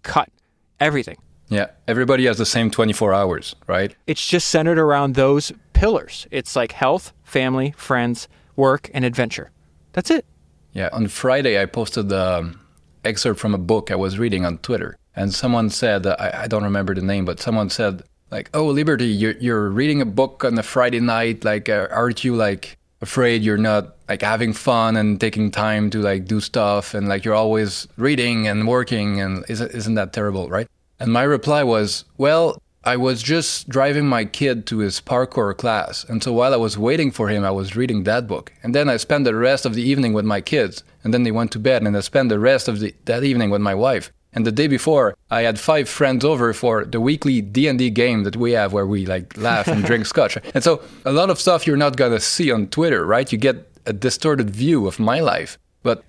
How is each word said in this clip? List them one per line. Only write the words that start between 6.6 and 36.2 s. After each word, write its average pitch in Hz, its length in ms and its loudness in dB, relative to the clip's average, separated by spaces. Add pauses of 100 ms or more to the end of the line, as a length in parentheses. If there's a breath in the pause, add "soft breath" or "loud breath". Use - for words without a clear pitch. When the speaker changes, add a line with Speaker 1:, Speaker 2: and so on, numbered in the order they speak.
Speaker 1:
health, 147 400 0 (120)
family, 131 520 -2
friends, 120 520 -2 (280 soft breath)
work, 139 380 2
and 127 100 -2
adventure. 120 460 -2 (420)
That's - 180 -2
it. 330 140 2 (480)
Speaker 2:
Yeah, 92 200 -4
on 110 140 -2
Friday, 127 540 2
I 98 60 0
posted 104 440 -4
an 90 480 -2 (460)
excerpt 107 340 -2
from 107 160 -2
a 95 40 0
book 98 340 0
I - 20 -2
was 95 240 -2
reading 98 260 0
on 85 140 -4
Twitter. - 380 -6 (180)
And 98 180 -2
someone 117 380 0
said, 101 340 0
uh, 95 140 0
I, - 260 -6
I - 40 -8
don't 107 160 -2
remember 101 320 -2
the 92 60 -4
name, 98 220 -2
but 87 140 -6
someone 110 320 -2
said, 98 320 -4 (300)
like, 107 220 -12
"Oh, 151 120 0
Liberty, 143 400 2
you're, 107 320 0
you're 113 300 0
reading 143 320 0
a 127 60 -2
book 131 380 -2
on 117 140 0
a 107 60 -2
Friday 123 340 0
night. 117 460 0
Like, 107 240 0
uh, 101 240 0
aren't 117 320 -2
you, 123 100 0
like, 104 420 -2 (260)
afraid 117 400 2
you're 107 140 2
not, 107 380 0 (140)
like, 101 140 -4
having 110 300 0
fun 113 440 2
and 107 240 2
taking 107 320 0
time 104 380 0
to, 107 100 -2
like, 98 240 0
do 107 160 -2
stuff? 104 540 -2
And, 101 120 -4
like, 98 180 -2
you're 110 100 0
always 110 520 0 (100)
reading 120 520 0
and 107 180 0
working. 110 540 0
And 95 280 -4
isn't, 113 240 -6
isn't 113 220 -4
that 98 180 -2
terrible, 98 360 -4
right?" 101 180 -4 (320)
And 117 140 -2
my 120 100 2
reply 147 400 0
was, 110 420 0 (120)
"Well, 156 440 2 (240)
I 123 120 0
was 127 260 0
just 151 460 -2
driving 143 380 2
my 117 200 0
kid 123 400 -2
to 113 120 -4
his 101 220 -2
parkour 123 560 -2
class. 110 480 -4
And 113 180 -4